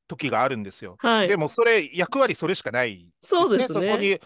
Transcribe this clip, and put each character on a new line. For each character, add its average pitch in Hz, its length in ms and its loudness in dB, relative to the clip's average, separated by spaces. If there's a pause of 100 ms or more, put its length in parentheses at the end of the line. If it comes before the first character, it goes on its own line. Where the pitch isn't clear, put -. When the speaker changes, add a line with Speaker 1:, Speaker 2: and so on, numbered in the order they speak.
Speaker 1:
時 - 220 -8
が 117 140 2
あ 135 60 2
る 131 80 -2
ん 107 60 -6
で 98 80 -10
す - 120 -18
よ。 92 140 -16
Speaker 2:
は 220 280 2
い。 - 20 2
Speaker 1:
で 196 100 2
も 151 120 -2
そ 233 140 0
れ、 214 300 2
役 175 260 -2
割 262 160 2
そ 160 120 -4
れ 185 80 -2
し - 60 -8
か - 100 -8
な 123 140 0
い 101 120 -6
で 87 60 -20
す 85 40 -20
ね。 - 40 -20 (100)
Speaker 2:
そ 349 240 2
う 277 40 0
で 208 100 2
す 254 140 -2
ね。 202 80 -2
Speaker 1:
そ - 0 -
こ 208 160 0
に 196 280 0